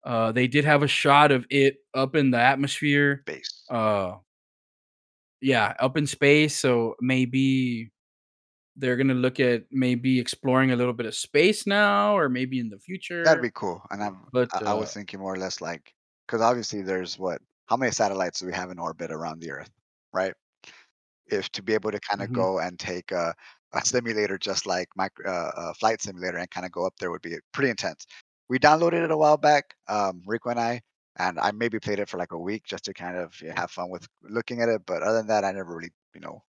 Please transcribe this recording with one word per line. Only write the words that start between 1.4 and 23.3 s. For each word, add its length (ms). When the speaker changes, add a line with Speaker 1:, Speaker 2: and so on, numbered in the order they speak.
Speaker 1:
it 280
up 220
in 160
the 80
atmosphere. 840
Speaker 2:
Space. 440
Speaker 1:
Uh, 480
yeah, 400
up 160
in 100
space, 520
so 420
maybe 920
they're 200
gonna 180
look 260
at 320
maybe 480
exploring 520
a 40
little 180
bit 120
of 100
space 500
now 500
or 140
maybe 300
in 100
the 80
Speaker 2:
That'd 160
Speaker 1:
future. 20
Speaker 2:
be 80
cool, 400
and 120
I'm, 300
Speaker 1:
But, 200
Speaker 2:
I, 140
I 80
was 160
Speaker 1:
uh, 20
Speaker 2:
thinking 280
more 140
or 40
less 220
like, 340
'cause 140
obviously 420
there's 360
what, 240
how 100
many 160
satellites 480
do 60
we 80
have 160
in 80
orbit 340
around 280
the 100
Earth, 200
right? 200
If 260
to 100
be 120
able 180
to 80
kinda 280
Speaker 1:
Mm-hmm. 20
Speaker 2:
go 300
and 180
take 340
a, 220